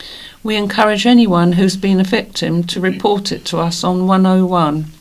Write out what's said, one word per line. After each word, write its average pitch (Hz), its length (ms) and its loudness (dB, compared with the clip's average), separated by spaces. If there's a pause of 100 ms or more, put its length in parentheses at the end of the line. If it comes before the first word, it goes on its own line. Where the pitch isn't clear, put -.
(420)
We 214 140 -4
encourage 208 500 0
anyone 185 480 4
who's 190 240 2
been 190 220 0
a 190 40 2
victim 170 600 -2
to 175 180 -6
report 196 500 -2
it - 140 -10
to 165 140 -4
us 170 240 -4
on 185 240 0
one 190 180 4
oh 185 180 4
one. 156 420 0 (160)